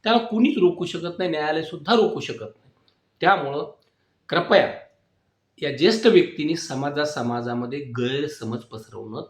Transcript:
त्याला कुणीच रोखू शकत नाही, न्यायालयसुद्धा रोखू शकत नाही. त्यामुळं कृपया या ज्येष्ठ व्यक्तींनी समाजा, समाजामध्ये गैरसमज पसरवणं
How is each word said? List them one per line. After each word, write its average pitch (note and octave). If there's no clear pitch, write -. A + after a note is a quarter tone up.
त्याला A3+
कुणीच A3+
रोखू F3+
शकत E3+
नाही, F#3
न्यायालयसुद्धा D#3
रोखू G3
शकत A#2
नाही. -
त्यामुळं D#3
कृपया E3+
या C#3+
ज्येष्ठ F#3
व्यक्तींनी E3
समाजा, C#3+
समाजामध्ये A#2+
गैरसमज B2
पसरवणं A2